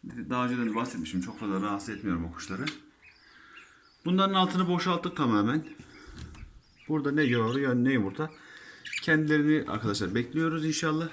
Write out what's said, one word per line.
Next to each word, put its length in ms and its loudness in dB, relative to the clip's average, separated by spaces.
daha 420 -4
önceden 240 -2
de 60 -2
bahsetmişim. 460 -4
Çok 180 -8
fazla 220 -2
rahatsız 280 -4
etmiyorum 360 -4
o 60 -8
kuşları. 340 -8
Bunların 280 4
altını 340 2
boşalttık 500 0
tamamen. 480 2
Burada 240 0
ne 120 4
yavru 360 4
yani 240 2
ne 100 6
yumurta. 380 0
Kendilerini 680 4
arkadaşlar 460 -2
bekliyoruz 500 0
inşallah. 480 0